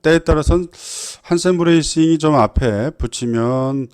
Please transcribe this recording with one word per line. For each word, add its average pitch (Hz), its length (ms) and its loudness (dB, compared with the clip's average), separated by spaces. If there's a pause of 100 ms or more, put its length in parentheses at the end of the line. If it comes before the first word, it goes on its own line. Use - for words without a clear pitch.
때에 160 180 2
따라서는 165 480 0 (560)
한샘 175 340 0
브레이싱이 165 600 2
좀 151 180 2
앞에 117 560 0
붙이면 123 1040 -4